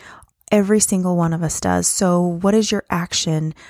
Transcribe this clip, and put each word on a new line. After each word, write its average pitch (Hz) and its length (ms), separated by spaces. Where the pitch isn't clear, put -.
Every 208 300
single 180 360
one 165 160
of 170 120
us - 160
does. 175 260
So 175 360
what 180 340
is 214 160
your 202 180
action? 160 640